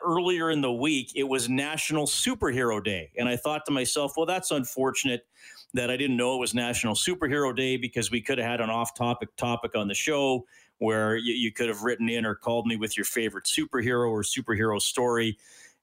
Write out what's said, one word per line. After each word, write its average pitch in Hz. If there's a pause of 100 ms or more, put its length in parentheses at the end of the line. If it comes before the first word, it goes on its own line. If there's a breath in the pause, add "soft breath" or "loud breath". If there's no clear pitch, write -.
earlier 170
in 147
the 127
week, 131
it 139
was 131
National 151
Superhero 127
Day. 92
And 120
I 120
thought 151
to 147
myself, 139
"Well, 160
that's 185
unfortunate 131 (480 soft breath)
that 123
I 127
didn't 135
know 123
it 127
was 117
National 120
Superhero 143
Day, 131
because 120
we 117
could 135
have 117
had 120
an 110
off-topic 117
topic 117
on 107
the 98
show 135 (320 soft breath)
where 110
y-, 113
you 120
could 120
have 101
written 113
in 117
or 107
called 117
me 113
with 107
your 101
favorite 107
superhero 123
or 110
superhero 107
story." 117 (460 soft breath)